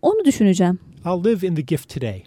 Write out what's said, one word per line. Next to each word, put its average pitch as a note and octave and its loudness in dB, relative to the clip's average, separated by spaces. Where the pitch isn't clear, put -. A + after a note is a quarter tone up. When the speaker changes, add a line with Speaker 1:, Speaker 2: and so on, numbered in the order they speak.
Speaker 1:
onu G#4 2
düşüneceğim. F#3 2
Speaker 2:
I'll F3 -4
live G3+ 0
in F3 -2
the D#3 -4
gift C#3 -6
today. G#2+ -8